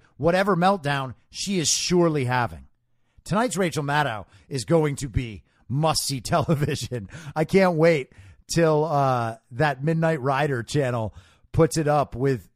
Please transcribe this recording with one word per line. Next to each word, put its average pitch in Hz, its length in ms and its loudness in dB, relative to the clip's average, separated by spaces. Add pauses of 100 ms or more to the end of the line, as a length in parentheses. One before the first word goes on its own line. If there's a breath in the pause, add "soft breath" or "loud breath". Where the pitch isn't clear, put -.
(160 soft breath)
whatever 185 400 2
meltdown 143 600 0 (160)
she 190 280 -4
is 143 80 -2
surely 165 580 2
having. 120 420 -2 (580)
Tonight's 196 320 -2
Rachel 160 260 -2
Maddow 139 420 -2 (220 soft breath)
is 135 160 -6
going 151 340 2
to 139 120 -8
be 107 340 -6 (240)
must-see 143 540 -2
<laughs> - 140 -4
television. 135 720 -2 (260 loud breath)
I 156 100 0
can't 180 300 4
wait 156 360 2 (420 soft breath)
till, 156 320 4
uh, 131 520 0 (140)
that 135 320 -2
Midnight 160 380 0
Rider 135 420 0
channel 123 500 -2 (380 soft breath)
puts 160 260 4
it 151 100 0
up 147 280 0
with, 127 400 -2